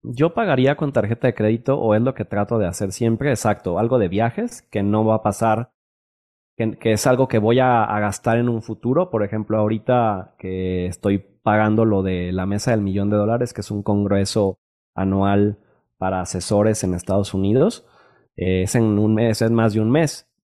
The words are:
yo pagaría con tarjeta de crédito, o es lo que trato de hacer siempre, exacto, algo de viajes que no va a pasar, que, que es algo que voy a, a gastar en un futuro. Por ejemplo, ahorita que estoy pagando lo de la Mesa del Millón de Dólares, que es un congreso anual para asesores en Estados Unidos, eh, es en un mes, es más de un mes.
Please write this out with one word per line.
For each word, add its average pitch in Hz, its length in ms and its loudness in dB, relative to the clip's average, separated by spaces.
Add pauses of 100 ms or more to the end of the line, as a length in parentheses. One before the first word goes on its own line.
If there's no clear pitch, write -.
yo 123 300 -2
pagaría 147 420 2
con 147 180 -2
tarjeta 113 340 0
de 117 60 2
crédito, 117 460 0
o 110 160 2
es 110 60 2
lo 131 120 0
que - 120 -8
trato 104 340 -2
de 95 80 0
hacer 92 240 -6
siempre, 117 400 0
exacto, 98 480 -2
algo 120 200 0
de 95 100 0
viajes 117 540 -4
que 101 200 -4
no 107 220 2
va 110 100 2
a 110 80 -4
pasar, 110 480 -2 (880)
que, 113 200 -4
que 113 160 0
es 107 140 0
algo 127 200 4
que 117 120 0
voy 117 200 4
a, 123 240 4
a 104 160 -2
gastar 104 380 -2
en 120 120 0
un 113 120 -4
futuro. 123 480 -2
Por 110 140 0
ejemplo, 107 340 -2
ahorita 107 800 0
que 92 500 -4
estoy 98 320 -2
pagando 107 680 0
lo 101 180 2
de 90 300 -2
la 92 120 -4
Mesa 104 260 -2
del 110 100 0
Millón 98 280 -2
de 104 80 2
Dólares, 117 360 -2
que 104 80 -10
es - 100 -10
un 104 120 -6
congreso 101 760 0 (360)
anual 98 640 2 (380)
para 92 240 -4
asesores 104 600 0
en 92 100 -2
Estados 98 400 -2
Unidos, 110 540 0 (480)
eh, 92 280 0
es 95 120 -4
en 110 240 2
un 107 160 2
mes, 113 260 0
es 113 100 0
más 113 220 2
de 110 80 0
un 110 100 0
mes. 151 380 -2 (140)